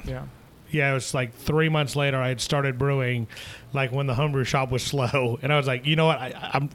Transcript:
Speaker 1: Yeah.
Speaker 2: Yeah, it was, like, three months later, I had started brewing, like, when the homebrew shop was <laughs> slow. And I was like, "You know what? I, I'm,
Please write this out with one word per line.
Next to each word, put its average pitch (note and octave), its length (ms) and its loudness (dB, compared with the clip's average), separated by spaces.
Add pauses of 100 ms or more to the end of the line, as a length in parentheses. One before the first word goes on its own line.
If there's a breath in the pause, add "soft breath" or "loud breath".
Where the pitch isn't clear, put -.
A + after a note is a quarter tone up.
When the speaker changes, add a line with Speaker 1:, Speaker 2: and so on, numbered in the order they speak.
Speaker 1:
Yeah. C3 160 -8 (480)
Speaker 2:
Yeah, D3 200 2
it C3+ 40 2
was, B2+ 200 -4
like, B2+ 200 -2
three D#3+ 360 2
months D3+ 260 0
later, C#3 240 2
I B2+ 80 2
had B2 140 -2
started C#3 340 0
brewing, B2 500 0 (460 loud breath)
like, C3+ 180 0
when C#3 160 -2
the C3 80 0
homebrew C#3 300 2
shop C3 260 0
was B2+ 120 0
<laughs> - 100 -6
slow. B2+ 480 0
And C3+ 100 0
I D3+ 60 4
was C#3 100 2
like, B2+ 200 -2
"You D#3 100 2
know D#3+ 80 4
what? D#3 140 4
I, - 340 -8
I'm, C#3 220 0